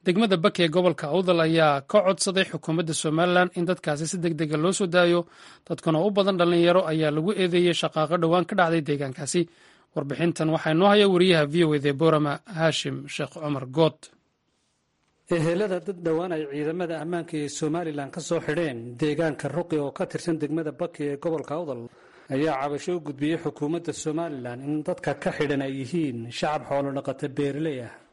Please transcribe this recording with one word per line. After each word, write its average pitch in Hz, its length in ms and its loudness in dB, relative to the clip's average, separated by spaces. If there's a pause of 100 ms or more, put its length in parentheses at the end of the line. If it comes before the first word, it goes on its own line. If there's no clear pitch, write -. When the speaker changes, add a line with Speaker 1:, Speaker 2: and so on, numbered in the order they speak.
Speaker 1:
degmada 196 340 2
Baki 170 260 0
ee 170 60 4
gobolka 170 400 2
Awdal 175 320 2
ayaa 160 400 4
ka - 220 2
codsaday 190 420 0
xukuumadda 160 500 -2
Somaliland 175 600 2
in 175 120 -2
dadkaasi 165 400 -2
si 170 120 -6
degdeg 165 340 -2
ah 151 80 0
loo 180 120 2
soo 190 140 -2
daayo. 175 340 4 (420)
Dadkan 160 340 -2
oo 165 100 2
u 214 40 2
badan 196 260 2
dhalinyaro 175 480 4
ayaa 156 260 0
lagu 156 220 0
eedeeyey 175 420 2
shaqaaqo 156 440 0
dhowaan 170 260 2
ka 214 120 -8
dhacday 165 260 2
deegaankaasi. 143 580 -2 (560)
Warbixintan 156 540 0
waxaa 156 240 0
inoo 185 140 6
haya 202 200 6
wariyaha 175 380 6
V 143 160 -6
O 156 100 4
A 147 60 2
ee 143 140 2
Boorama, 151 400 2 (140)
Haashim 160 500 -2 (120)
Sheekh - 240 -8
Cumar 147 340 -6
Good. 151 320 2 (1300)
Speaker 2:
Ehelada 175 520 0
dad 180 200 -8
dhowaan 165 320 0
ay 156 140 -2
ciidamada 160 540 -4
ammaanka 165 360 -6
ee 147 120 -4
Somaliland 151 640 -4
ka 175 80 -10
soo 165 200 -2
xidheen 156 380 -2 (180)
deegaanka 151 520 0
Ruqi 165 280 -4
oo 143 160 -2
ka - 140 -4
tirsan 170 320 -4
degmada 151 340 -4
Baki 165 320 -8
ee 143 120 -4
gobolka 151 380 -4
Awdal 147 280 -6 (480)
ayaa 143 260 0
cabasho 143 360 -4
u 175 80 -2
gudbiyey 147 360 -2
xukuumadda 160 560 -4
Somaliland 147 720 -6
in 151 180 -2
dadka 165 320 -4
ka 180 180 -4
xidhan 143 300 -2
ay 135 120 -4
yihiin 135 440 -4 (140)
shacab 151 320 -2
xoolo 139 280 -2
dhaqata 135 360 -6
beeraley 143 540 -4
ah 113 100 -14 (200)